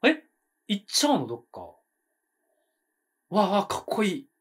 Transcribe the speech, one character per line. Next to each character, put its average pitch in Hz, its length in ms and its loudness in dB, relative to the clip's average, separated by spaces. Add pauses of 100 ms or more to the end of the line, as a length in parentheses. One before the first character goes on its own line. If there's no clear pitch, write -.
え？ 311 200 2 (440)
行 202 140 -4
っ - 40 -20
ち - 220 0
ゃ 294 40 4
う 202 80 4
の、 120 80 -4
ど 117 100 -8
っ - 140 -20
か。 92 100 -16 (1700)
わ 202 300 2
あ、 196 80 -2
か - 120 -6
っ - 80 -14
こ 220 160 -2
い 196 80 2
い。 139 160 -8 (140)